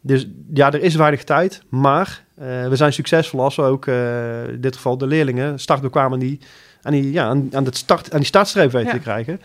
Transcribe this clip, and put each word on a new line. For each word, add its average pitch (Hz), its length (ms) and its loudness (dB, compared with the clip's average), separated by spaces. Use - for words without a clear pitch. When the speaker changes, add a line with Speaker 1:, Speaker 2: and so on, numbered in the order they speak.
Speaker 1:
dus 131 260 0
ja, 143 180 4
er 147 100 -2
is 175 120 2
weinig 151 300 2
tijd, 165 440 0
maar, 139 560 0
eh, 127 340 -8
we 131 80 2
zijn 147 160 4
succesvol 156 500 0
als 135 140 0
we 156 60 0
ook, 135 240 0
eh, 120 600 -4
in 123 120 -10
dit 127 160 -2
geval 127 220 -2
de 135 80 -4
leerlingen 139 540 0
startbekwaam 135 520 0
aan 131 60 -2
die, 131 200 -4
aan 143 100 -4
die, 139 200 0
ja, 156 140 -2
aan, 135 260 0
aan 135 120 -2
het 131 120 -4
start, - 360 -2
aan 156 60 0
die 143 80 0
startstreep 196 460 4
weten 120 160 0
Speaker 2:
Ja. 233 60 0
Speaker 1:
te 185 80 -4
krijgen. 113 420 -6